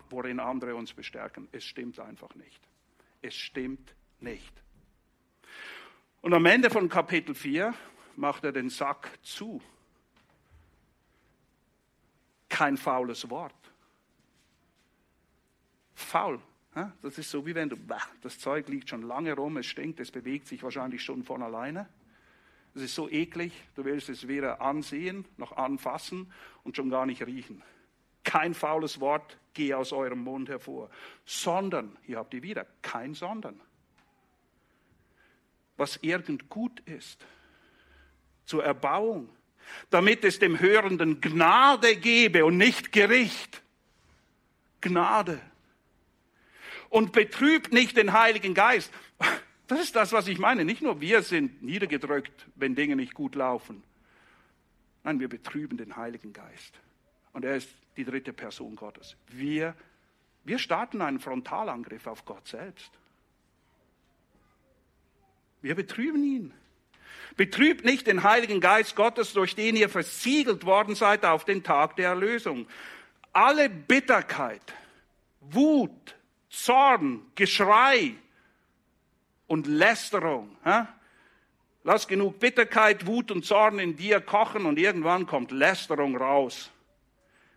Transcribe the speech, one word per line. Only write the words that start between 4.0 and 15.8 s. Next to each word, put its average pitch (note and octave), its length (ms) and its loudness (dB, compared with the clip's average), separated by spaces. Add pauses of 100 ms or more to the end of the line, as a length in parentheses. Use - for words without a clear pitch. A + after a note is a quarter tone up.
nicht. A#2+ 340 -16 (1700)
Und F3 100 0
am E3+ 140 4
Ende A#3 240 6
von F#3+ 180 0
Kapitel D#3+ 460 -2
vier F3 400 -4 (400)
macht C#3+ 300 -6
er C#3 80 -4
den B2+ 180 -6
Sack - 500 -8
zu. G#3 400 -14 (3000)
Kein C#3+ 280 -2
faules B2+ 520 -6
Wort. D3 240 -12 (2500)